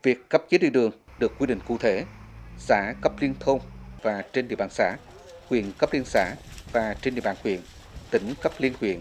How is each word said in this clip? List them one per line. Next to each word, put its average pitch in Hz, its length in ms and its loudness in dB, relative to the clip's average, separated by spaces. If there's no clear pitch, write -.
Việc 127 260 2
cấp - 200 4
giấy 175 100 6
đi 175 100 6
đường 120 220 4
được 113 200 2
quy 135 60 0
định 120 220 -2
cụ 117 100 0
thể, 110 260 2
xã 104 440 2
cấp - 180 2
liên 135 200 0
thôn 135 200 2
và 101 220 0
trên 127 140 0
địa 110 80 -4
bàn 98 160 -2
xã, 101 240 2
huyện 113 160 2
cấp 147 160 2
liên 135 120 0
xã 101 300 2
và 110 280 0
trên 127 140 -2
địa 117 80 -2
bàn 98 200 0
huyện, 98 160 0
tỉnh 110 300 0
cấp 160 180 0
liên 131 200 2
huyện 95 220 -2